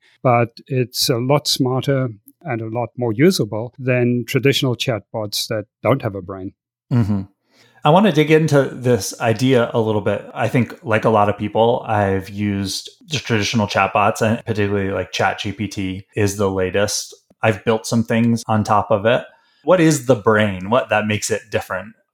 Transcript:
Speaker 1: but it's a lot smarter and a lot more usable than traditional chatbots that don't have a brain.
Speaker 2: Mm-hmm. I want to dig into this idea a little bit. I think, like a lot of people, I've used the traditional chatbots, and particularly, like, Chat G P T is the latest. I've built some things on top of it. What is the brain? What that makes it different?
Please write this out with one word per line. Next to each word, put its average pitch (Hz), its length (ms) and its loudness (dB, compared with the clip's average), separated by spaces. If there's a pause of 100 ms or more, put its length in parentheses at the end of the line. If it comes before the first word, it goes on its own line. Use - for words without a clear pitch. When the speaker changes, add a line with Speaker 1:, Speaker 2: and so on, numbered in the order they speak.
(220)
Speaker 1:
but 120 460 2
it's 127 400 -2
a 131 100 0
lot 131 300 0
smarter 131 640 0 (320)
and 120 200 -6
a 110 60 -8
lot 113 300 -4
more 120 160 -2
usable 120 680 2
than 123 480 0
traditional 135 480 2
chatbots 107 720 -6
that 107 180 -6 (160)
don't 123 200 2
have 101 140 -6
a 98 60 -10
brain. 95 320 -12 (380)
Speaker 2:
Mm-hmm. 104 300 2 (640)
I 156 40 4
want 185 180 6
to 175 40 4
dig 147 200 2
into 156 320 4
this 123 580 -2
idea 117 520 2
a 120 60 2
little 107 220 0
bit. 101 320 -2
I 117 160 -2
think, - 340 -2
like 110 220 0
a 123 40 4
lot 104 200 4
of - 80 -2
people, 113 500 0
I've 98 420 0
used 98 600 -4 (180)
the 156 120 -4
traditional 104 480 0
chatbots, 101 540 0
and 113 240 0
particularly, 101 460 -2
like, 95 220 -6
Chat 95 260 -2
G 101 140 -6
P 101 160 -6
T 95 380 -8 (100)
is 101 180 0
the 101 160 0
latest. 95 640 -2 (260)
I've 110 220 0
built 113 220 -2
some 117 180 0
things 117 440 0
on 107 180 0
top 107 260 0
of 104 140 0
it. 120 180 2 (400)
What 175 160 4
is 147 280 2
the 127 80 4
brain? 104 540 0
What 123 200 0
that 107 180 0
makes 104 220 -2
it 107 200 -2
different? 104 440 -6 (200)